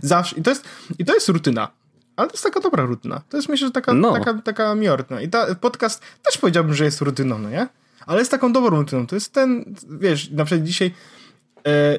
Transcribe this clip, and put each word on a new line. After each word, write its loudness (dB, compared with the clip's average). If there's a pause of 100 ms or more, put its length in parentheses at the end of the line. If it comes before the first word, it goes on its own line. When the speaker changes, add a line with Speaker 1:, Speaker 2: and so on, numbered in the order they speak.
Speaker 1:
Zawsze. 2
I -6
to 2
jest, -4 (340)
i -2
to 2
jest 2
rutyna. 0 (480)
Ale 0
to -12
jest -10
taka -2
dobra 2
rutyna. -6
To -6
jest, -4
myślę, -2
że -2
taka, 0
Speaker 2:
No. 4
Speaker 1:
taka, 0
taka -2
miła 2
rutyna. -6
I -6
ta, 0
podcast -2 (220)
też 0
powiedziałbym, 2
że 2
jest -2
rutyną, -2
no -8
nie? -4 (380)
Ale 0
jest 0
taką 2
dobrą 4
rutyną. -2
To -6
jest -6
ten, 0 (240)
wiesz, 0
na 0
przykład 0
dzisiaj, 0 (760)
e, 4